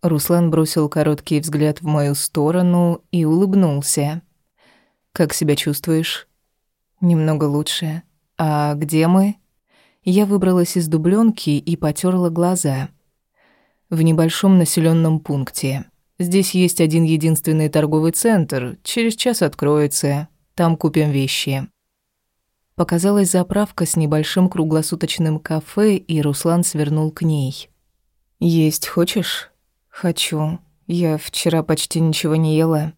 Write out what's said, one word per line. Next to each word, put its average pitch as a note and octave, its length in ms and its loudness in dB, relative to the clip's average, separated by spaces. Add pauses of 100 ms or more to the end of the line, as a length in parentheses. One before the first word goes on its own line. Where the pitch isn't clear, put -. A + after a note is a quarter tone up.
Руслан E3+ 480 2
бросил D#3 400 0
короткий D3+ 500 -2
взгляд D3+ 440 -2
в - 20 -8
мою C#3+ 300 0
сторону F3 960 0
и E3+ 140 0
улыбнулся. D#3+ 960 0 (880)
«Как D3+ 240 -2
себя D3 200 0
чувствуешь?» D#3+ 720 -4 (720)
«Немного D#3 440 2
лучше. D#3 580 -4 (380)
А D3 340 0
где D#3 320 0
мы?» F#3+ 300 2 (680)
Я G3+ 220 2
выбралась F#3 520 2
из E3 100 -2
дубленки F3+ 640 0
и D3 240 -2
потерла F3+ 540 -2
глаза. E3 600 -2 (1000)
«В D#3+ 120 0
небольшом E3 560 4
населенном E3 600 2
пункте. C#3 680 -4 (320)
Здесь F#3 380 0
есть F3+ 240 2
один E3 240 4
единственный D#3 680 2
торговый D#3 420 2
центр. C#3+ 720 0
Через A3+ 320 -2
час A#3 260 -2
откроется. D3 880 0 (260)
Там E3 220 2
купим D3+ 340 0
вещи». C3+ 560 -4 (1080)
Показалась F3+ 560 0
заправка F#3+ 540 0
с - 120 -2
небольшим D#3 520 0
круглосуточным D#3+ 920 -2
кафе, F#3+ 580 0
и D#3+ 240 -2
Руслан E3 420 0
свернул D#3 480 -2
к D#3 120 -10
ней. D3 460 -4 (680)
«Есть E3 480 0
хочешь?» - 640 -4 (380)
«Хочу. E3 680 -4 (280)
Я E3+ 300 0
вчера E3 440 -2
почти - 380 -2
ничего D#3+ 380 0
не D#3 200 2
ела». D#3+ 400 0